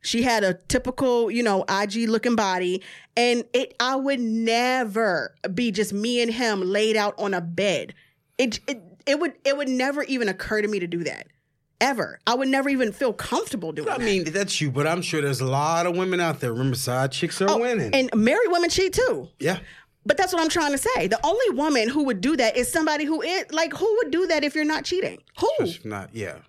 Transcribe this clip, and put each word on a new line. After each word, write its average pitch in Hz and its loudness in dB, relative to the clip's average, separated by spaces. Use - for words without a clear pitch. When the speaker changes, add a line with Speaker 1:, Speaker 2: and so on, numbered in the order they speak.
Speaker 1:
She - -2
had 233 2
a 185 2
typical, 247 0
you 233 0
know, 196 2
I 202 0
G 220 -2
looking 226 2
body. 185 0
And 240 2
it, 254 0
I 254 0
would 269 0
never 226 0
be 240 0
just 202 -2
me 233 0
and 233 0
him 226 0
laid 208 2
out 208 0
on 202 -2
a 180 -2
bed. 170 -2
It, 247 0
it, 247 -6
it 285 2
would, 320 -2
it 277 2
would 285 -4
never 269 0
even 240 -2
occur 214 -2
to 208 0
me 208 -2
to 175 -4
do 170 -4
that. 117 -10
Ever. 220 0
I 233 4
would 269 0
never 269 2
even 254 2
feel 247 -2
comfortable - -4
doing 151 -6
Speaker 2:
I - -2
Speaker 1:
that. 247 -2
Speaker 2:
mean, 196 2
that's 190 -2
you, 151 0
but 139 0
I'm 170 0
sure 160 -2
there's 139 0
a 131 -2
lot 151 2
of 180 0
women 185 0
out 160 0
there. 123 -2
Remember, 127 0
side 131 -2
chicks - -2
are 196 2
Speaker 1:
Oh, 208 4
Speaker 2:
winning. 226 0
Speaker 1:
and 262 2
married 294 4
women 349 2
cheat 370 2
too. 427 0
Speaker 2:
Yeah. 175 0
Speaker 1:
But 208 0
that's 370 2
what 339 2
I'm 320 2
trying 302 0
to 285 0
say. 427 0
The 220 0
only 427 2
woman 269 2
who 285 0
would 247 0
do 269 0
that - 2
is 247 0
somebody 311 0
who 302 -2
is, 339 -2
like, 311 -2
who 370 0
would 302 -2
do 349 0
that 311 2
if 285 -2
you're 302 0
not 311 -2
cheating? 359 -4
Who? 349 2
Speaker 2:
Especially 170 -2
if - -18
not, 104 -8
yeah. 95 -8